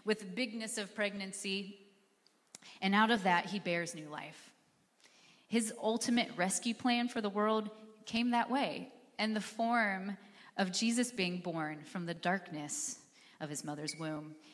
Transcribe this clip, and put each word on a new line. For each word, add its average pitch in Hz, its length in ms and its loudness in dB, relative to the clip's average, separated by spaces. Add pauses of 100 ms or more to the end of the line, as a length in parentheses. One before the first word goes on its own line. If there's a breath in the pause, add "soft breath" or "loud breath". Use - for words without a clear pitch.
with 214 140 2
the 208 40 -14
bigness 220 540 -6
of 202 160 -6
pregnancy. 196 840 -4 (1000 loud breath)
And 196 140 4
out 214 160 8
of 214 140 4
that, 175 220 6
he 196 120 -2
bears 170 360 -2
new 156 140 -10
life. 151 440 -12 (920 soft breath)
His 220 360 0
ultimate 233 520 2
rescue 190 380 2
plan 240 360 2
for 240 120 -4
the 208 80 2
world 214 400 2 (380)
came 240 240 0
that 240 200 2
way, 240 400 0 (280)
in 220 160 2
the 214 60 0
form 202 760 0 (400 loud breath)
of 185 160 2
Jesus 233 400 2
being 180 280 0
born 156 440 -4
from 175 220 -6
the 170 80 -2
darkness 165 840 -2 (400 loud breath)
of 151 100 -6
his 147 140 -6
mother's 147 360 -6
womb 156 340 -6 (200 loud breath)